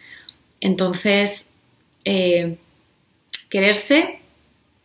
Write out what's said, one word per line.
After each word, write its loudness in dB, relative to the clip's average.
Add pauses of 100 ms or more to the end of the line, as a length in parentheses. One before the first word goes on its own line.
(600)
Entonces, 0 (560)
eh, 0 (880)
quererse 0 (640)